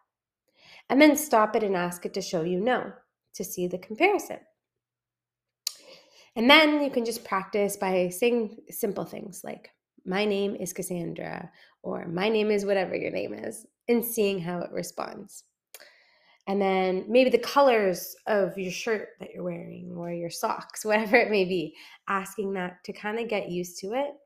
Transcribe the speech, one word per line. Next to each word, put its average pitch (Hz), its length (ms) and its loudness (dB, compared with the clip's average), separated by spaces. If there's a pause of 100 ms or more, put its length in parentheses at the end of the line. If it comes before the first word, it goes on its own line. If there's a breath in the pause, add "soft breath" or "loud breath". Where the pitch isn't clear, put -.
(880 loud breath)
And 269 120 6
then 302 160 10
stop 214 400 4
it 220 60 0
and 196 120 0
ask 175 300 -2
it - 80 -8
to 196 80 -4
show 175 220 -2
you 180 180 0
no 220 320 0 (400)
to 202 100 -8
see 180 240 -6
the 185 100 -6
comparison. 320 640 0 (2000 loud breath)
And 233 120 6
then 302 320 8
you 277 80 0
can 254 140 -2
just 226 220 -6
practice 196 500 -2
by 185 320 2
saying 226 640 0
simple 202 340 -4
things - 400 -14
like, - 280 -14 (340)
"My 190 180 -2
name 202 320 0
is 180 160 -8
Cassandra," 170 800 -8 (300 soft breath)
or, - 260 -8
"My 180 220 -2
name 214 200 2
is 202 160 0
whatever 196 300 0
your - 160 -4
name - 220 -6
is," 214 340 -12 (200)
and 240 160 2
seeing 202 360 0
how 175 200 -6
it - 120 -8
responds. - 720 -10 (1040 loud breath)
And 196 140 0
then 185 460 0
maybe 247 240 6
the 233 80 6
colors 226 760 2 (120)
of 196 300 0
your 185 140 -6
shirt 208 380 -6 (100)
that - 140 -16
you're 180 100 -12
wearing 175 520 -10
or 170 160 -8
your 170 180 -6
socks, - 560 -6
<laughs> - 0 -
whatever 214 300 2
it 208 160 6
may 202 120 4
be, 175 320 -2 (320 loud breath)
asking 196 460 -4
that 180 320 -6
to 202 80 -10
kinda 214 320 -6
get 208 240 -2
used 180 300 -6
to 196 140 -8
it. 285 220 -4 (100)